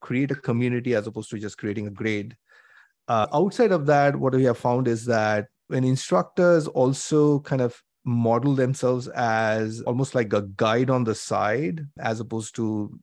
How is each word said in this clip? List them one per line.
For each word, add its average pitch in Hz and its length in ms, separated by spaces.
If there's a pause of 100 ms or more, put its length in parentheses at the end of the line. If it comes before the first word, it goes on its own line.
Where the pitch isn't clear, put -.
create 135 300
a 139 40
community 123 580
as 107 140
opposed 110 240
to 110 80
just 101 180
creating 104 300
a 104 40
grade. 107 440 (720)
Uh, 110 260
outside 196 380
of 160 140
that, 143 300
what 135 200
we 131 80
have 120 140
found 127 300
is 113 180
that 107 420 (200)
when 131 160
instructors 175 840
also 143 720
kind 139 220
of 120 200 (220)
model 120 500
themselves 127 540
as 110 720
almost 123 320
like 117 200
a 104 100 (120)
guide 117 360
on 127 120
the 110 120
side, 120 640 (180)
as 113 200
opposed 113 360
to, 107 360 (100)